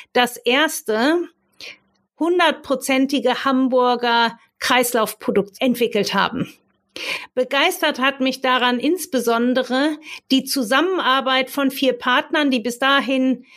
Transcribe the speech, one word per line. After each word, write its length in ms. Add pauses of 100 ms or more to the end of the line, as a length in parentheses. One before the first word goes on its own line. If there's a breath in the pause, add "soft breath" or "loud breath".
(120 loud breath)
das 240
erste 880 (920 loud breath)
hundertprozentige 1300
Hamburger 960 (220 loud breath)
Kreislaufprodukt 1000
entwickelt 540
haben. 400 (800 loud breath)
Begeistert 680
hat 200
mich 200
daran 400
insbesondere 1160 (360 loud breath)
die 120
Zusammenarbeit 1040
von 220
vier 220
Partnern, 580
die 80
bis 220
dahin 680 (100)